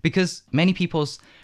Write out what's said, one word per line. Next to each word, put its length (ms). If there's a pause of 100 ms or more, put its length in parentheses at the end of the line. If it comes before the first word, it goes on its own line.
Because 400 (100)
many 220
people's 440 (260)